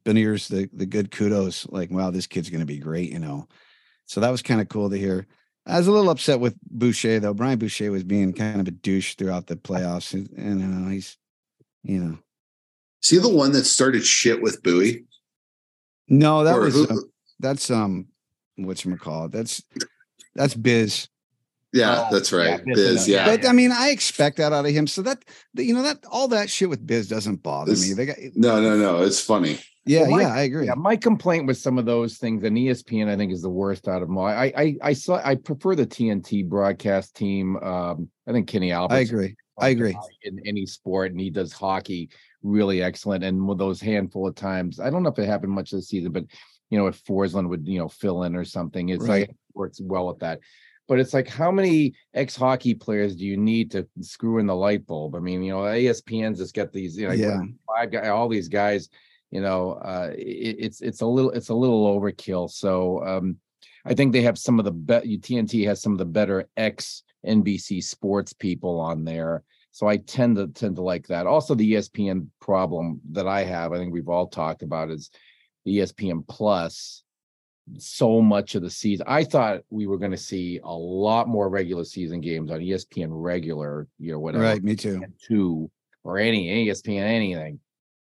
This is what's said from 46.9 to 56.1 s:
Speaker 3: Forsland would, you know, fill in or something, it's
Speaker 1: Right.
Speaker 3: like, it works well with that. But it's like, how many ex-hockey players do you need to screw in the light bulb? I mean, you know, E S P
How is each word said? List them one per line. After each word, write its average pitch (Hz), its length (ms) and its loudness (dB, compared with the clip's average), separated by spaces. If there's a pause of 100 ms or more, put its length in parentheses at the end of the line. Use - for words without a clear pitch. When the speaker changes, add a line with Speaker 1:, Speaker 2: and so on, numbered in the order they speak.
Speaker 3:
Forsland 95 460 -2
would, 82 180 -6
you 92 100 -2
know, 82 120 -4
fill 90 340 -4
in 87 120 -2
or 87 100 -4
something, 87 440 -6
it's 92 140 -2
Speaker 1:
Right. 101 180 2
Speaker 3:
like, 101 80 -2
it - 60 -20 (180)
works 95 280 -8
well 92 260 -4
with 87 120 -8
that. 82 200 -6 (500)
But 127 100 4
it's 131 140 0
like, 131 140 2
how 160 240 0
many 175 420 4 (200)
ex-hockey 127 640 0
players 104 420 -2
do 92 80 -8
you 98 100 -2
need 113 360 2
to 95 140 -4 (140)
screw 113 400 -2
in 104 80 2
the 92 80 0
light 98 300 0
bulb? 78 300 -8
I 87 40 -8
mean, 90 240 -4
you 95 80 -4
know, 98 220 -4
E 123 140 2
S 113 140 0
P 113 200 -6